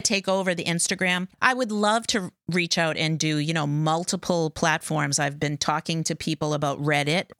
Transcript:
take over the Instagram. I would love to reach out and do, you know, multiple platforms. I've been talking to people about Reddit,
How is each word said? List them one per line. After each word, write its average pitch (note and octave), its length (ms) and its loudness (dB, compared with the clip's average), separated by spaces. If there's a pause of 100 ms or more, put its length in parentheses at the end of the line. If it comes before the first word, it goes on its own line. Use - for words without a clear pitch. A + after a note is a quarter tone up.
take G3 260 0
over F#3+ 260 0
the E3 100 -4
Instagram. F3+ 640 0 (120)
I B3+ 140 4
would B3 180 -2
love G#3+ 360 2
to F#3 220 -2 (200)
reach E3+ 260 0
out E3 220 0
and D#3+ 200 0
do, D#3 200 0
you D#3 160 -2
know, D3+ 120 0
multiple D#3+ 840 0
platforms. D3+ 680 0
I've C#3+ 220 -2
been D3 160 0
talking D#3+ 480 -2
to E3 100 -2
people D3+ 380 -2
about D3 300 -2
Reddit, D3 580 0